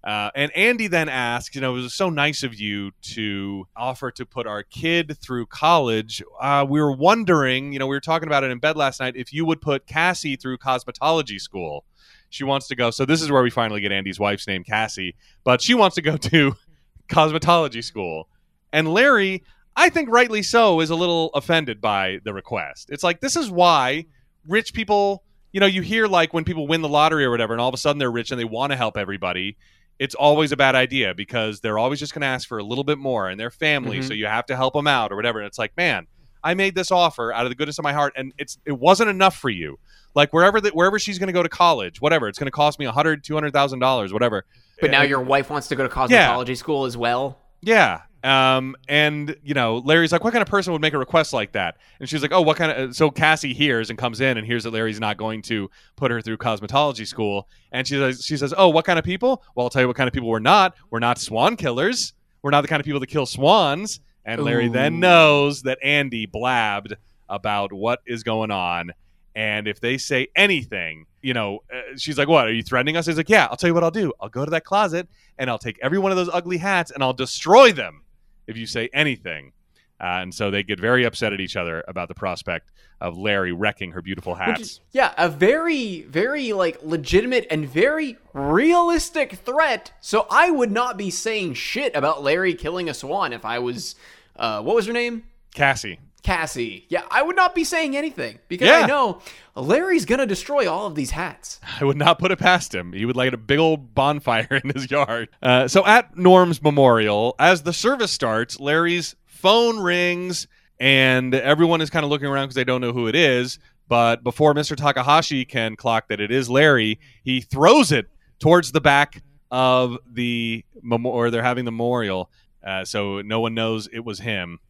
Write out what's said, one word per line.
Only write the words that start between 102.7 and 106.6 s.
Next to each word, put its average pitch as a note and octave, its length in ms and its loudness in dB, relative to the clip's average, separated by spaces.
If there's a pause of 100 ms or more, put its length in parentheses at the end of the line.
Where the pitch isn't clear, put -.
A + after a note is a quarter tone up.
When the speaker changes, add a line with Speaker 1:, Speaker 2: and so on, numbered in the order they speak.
Speaker 1:
him. F2 180 -8
He G2 140 -4
would B2+ 100 -2
light B2+ 160 0
a A#2+ 60 -8
big C3+ 200 0
old D3+ 360 0
bonfire C3+ 680 0
<laughs> - 40 -
in C#3 60 -4
his C3 200 -6
yard. A#2 400 -2 (120)
Uh, B2+ 240 4
so F#3 200 4
at A3+ 320 4
Norm's F3+ 440 6